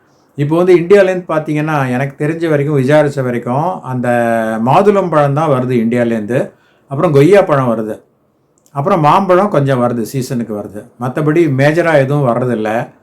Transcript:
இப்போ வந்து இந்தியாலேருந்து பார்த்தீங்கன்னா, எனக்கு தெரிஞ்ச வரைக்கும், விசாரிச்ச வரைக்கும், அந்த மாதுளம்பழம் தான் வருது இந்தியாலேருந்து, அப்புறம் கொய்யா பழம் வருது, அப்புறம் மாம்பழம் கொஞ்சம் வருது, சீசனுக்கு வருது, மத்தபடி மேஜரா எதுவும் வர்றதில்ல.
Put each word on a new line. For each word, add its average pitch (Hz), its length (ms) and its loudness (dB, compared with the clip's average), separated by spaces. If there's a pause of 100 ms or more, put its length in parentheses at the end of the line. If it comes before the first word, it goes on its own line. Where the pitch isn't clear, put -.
(380)
இப்போ 147 180 -2
வந்து 180 200 4
இந்தியாலேருந்து 185 520 2
பார்த்தீங்கன்னா, 151 640 -2
எனக்கு 139 260 -4
தெரிஞ்ச 165 320 -4
வரைக்கும், 147 280 0
விசாரிச்ச 139 460 2
வரைக்கும், 123 580 -4
அந்த 127 260 -6 (580)
மாதுளம்பழம் 165 680 2
தான் 156 160 -2
வருது 127 280 0
இந்தியாலேருந்து, 117 600 -2 (520)
அப்புறம் 156 220 0
கொய்யா 170 280 6
பழம் 139 280 0
வருது, 110 260 -4 (800)
அப்புறம் 160 260 0
மாம்பழம் 185 480 4
கொஞ்சம் 139 340 0
வருது, 120 180 -2
சீசனுக்கு 120 520 -6
வருது, 104 280 -12 (180)
மத்தபடி 151 420 0 (160)
மேஜரா 160 360 2
எதுவும் 143 340 2
வர்றதில்ல. 117 420 -2 (340)